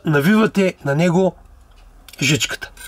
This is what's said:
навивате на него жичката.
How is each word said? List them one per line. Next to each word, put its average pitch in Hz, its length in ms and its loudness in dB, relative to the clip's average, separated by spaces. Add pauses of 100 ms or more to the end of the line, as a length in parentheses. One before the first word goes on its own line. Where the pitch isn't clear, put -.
навивате 185 680 2 (120)
на 139 100 -2
него 175 400 0 (880)
жичката. - 500 -4 (160)